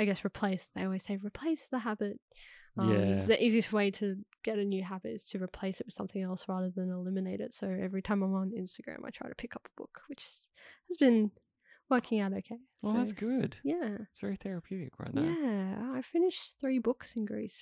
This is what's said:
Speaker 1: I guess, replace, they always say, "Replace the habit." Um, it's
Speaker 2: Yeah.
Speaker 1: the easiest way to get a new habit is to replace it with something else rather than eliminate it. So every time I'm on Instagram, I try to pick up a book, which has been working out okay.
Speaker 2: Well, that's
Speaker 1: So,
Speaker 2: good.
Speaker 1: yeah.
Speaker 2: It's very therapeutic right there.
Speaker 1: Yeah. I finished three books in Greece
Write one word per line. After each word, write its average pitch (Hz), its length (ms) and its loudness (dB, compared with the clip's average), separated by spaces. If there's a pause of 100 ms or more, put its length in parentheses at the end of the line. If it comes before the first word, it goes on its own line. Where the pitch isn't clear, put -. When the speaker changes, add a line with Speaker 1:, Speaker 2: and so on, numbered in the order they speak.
Speaker 1:
I 214 60 4
guess, 196 180 0
replace, 190 500 -2
they 185 120 -2
always 190 180 -2
say, 196 140 -2
"Replace 269 500 -2
the 254 120 0
habit." 214 400 -2 (580)
Um, 113 160 4
it's 98 300 4
Speaker 2:
Yeah. 214 120 6
Speaker 1:
the - 80 4
easiest 226 280 6
way 202 200 4
to 196 340 -2 (180)
get 220 140 0
a 202 80 2
new 190 180 0
habit 185 300 -6
is - 120 -10
to 185 180 -4
replace 190 360 -6
it - 60 -4
with - 80 -14
something 196 300 -4
else 185 240 -4
rather 185 240 0
than 185 180 -2
eliminate 185 500 -2
it. - 140 -6
So 196 160 -4
every 190 320 -2
time 202 220 2
I'm 190 100 2
on 190 180 0
Instagram, - 540 -8
I - 60 -8
try - 180 -10
to - 60 -10
pick - 200 -10
up - 120 -12
a - 120 -20
book, - 280 -12
which - 200 -12 (600)
has 349 100 -6
been 226 340 8 (580)
working 233 300 2
out 196 140 2
okay. 196 240 -8 (240)
Speaker 2:
Well, 208 120 0
that's 240 160 2
Speaker 1:
So, 208 80 -6
Speaker 2:
good. 240 460 0
Speaker 1:
yeah. 269 340 -2 (120)
Speaker 2:
It's - 100 -20
very 196 180 -4
therapeutic 185 600 -6
right - 160 -8
there. 294 160 2
Speaker 1:
Yeah. 220 640 -2
I 254 80 -4
finished - 580 0
three 262 200 2
books - 360 -2
in 220 100 -2
Greece 208 360 -6